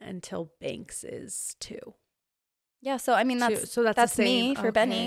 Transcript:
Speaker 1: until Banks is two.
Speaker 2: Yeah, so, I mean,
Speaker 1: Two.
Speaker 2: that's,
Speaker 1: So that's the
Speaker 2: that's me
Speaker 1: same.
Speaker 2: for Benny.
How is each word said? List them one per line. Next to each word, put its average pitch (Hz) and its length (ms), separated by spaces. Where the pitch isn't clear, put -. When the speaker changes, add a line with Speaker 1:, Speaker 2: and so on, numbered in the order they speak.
Speaker 1:
until 175 580
Banks - 440
is - 540
two. - 360
Speaker 2:
Yeah, 262 160
so, 240 160
I 214 100
mean, 254 160
Speaker 1:
Two. 233 160
Speaker 2:
that's, - 160
Speaker 1:
So 240 100
that's 220 140
the 240 60
Speaker 2:
that's - 160
me 247 360
Speaker 1:
same. - 80
Speaker 2:
for 190 100
Benny. 233 340